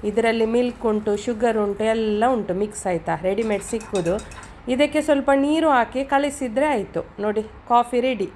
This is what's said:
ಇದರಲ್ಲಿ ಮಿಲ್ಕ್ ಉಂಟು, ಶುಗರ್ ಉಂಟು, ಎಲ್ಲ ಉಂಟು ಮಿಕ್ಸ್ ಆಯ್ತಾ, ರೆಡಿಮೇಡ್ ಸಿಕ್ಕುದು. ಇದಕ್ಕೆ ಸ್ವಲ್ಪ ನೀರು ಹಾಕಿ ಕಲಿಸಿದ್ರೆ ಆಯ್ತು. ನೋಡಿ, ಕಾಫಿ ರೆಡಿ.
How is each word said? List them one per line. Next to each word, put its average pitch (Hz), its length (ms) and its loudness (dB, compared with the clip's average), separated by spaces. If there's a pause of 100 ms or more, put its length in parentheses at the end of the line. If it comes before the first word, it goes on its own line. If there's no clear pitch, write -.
ಇದರಲ್ಲಿ 226 420 2
ಮಿಲ್ಕ್ 240 400 0
ಉಂಟು, 214 300 0
ಶುಗರ್ 226 400 0
ಉಂಟು, 208 280 0
ಎಲ್ಲ 220 440 2
ಉಂಟು 214 260 0
ಮಿಕ್ಸ್ 208 320 -4
ಆಯ್ತಾ, 165 300 -2
ರೆಡಿಮೇಡ್ 202 460 -2
ಸಿಕ್ಕುದು. 196 560 -2 (500)
ಇದಕ್ಕೆ 285 320 2
ಸ್ವಲ್ಪ 294 340 2
ನೀರು 302 340 2
ಹಾಕಿ 254 360 2
ಕಲಿಸಿದ್ರೆ 277 640 0
ಆಯ್ತು. 214 400 -2 (140)
ನೋಡಿ, 214 220 -2
ಕಾಫಿ 240 580 0
ರೆಡಿ. 233 360 0